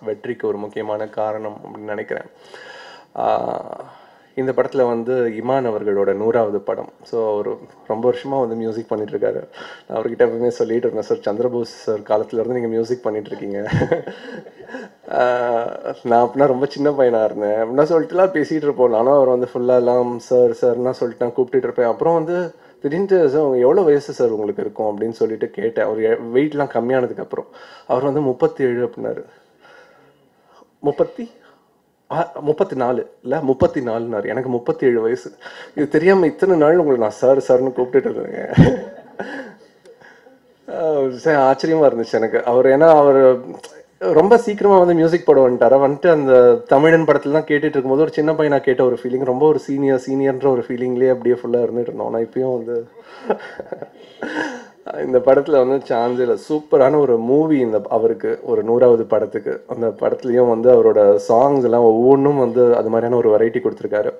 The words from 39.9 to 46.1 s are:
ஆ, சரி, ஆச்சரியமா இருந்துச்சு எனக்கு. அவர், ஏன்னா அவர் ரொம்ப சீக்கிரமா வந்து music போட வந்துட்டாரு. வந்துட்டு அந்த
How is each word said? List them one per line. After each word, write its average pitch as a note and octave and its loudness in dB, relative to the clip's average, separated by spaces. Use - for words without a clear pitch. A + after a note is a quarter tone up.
ஆ, D#3+ -4
சரி, C#3 0
ஆச்சரியமா C3+ 2
இருந்துச்சு A#2 2
எனக்கு. A2+ 0
அவர், B2 2
ஏன்னா C#3 6
அவர் C3+ 6
ரொம்ப F#3 4
சீக்கிரமா G#3 2
வந்து F3 4
music E3 2
போட C3+ 6
வந்துட்டாரு. B2 4
வந்துட்டு C#3 2
அந்த B2+ 6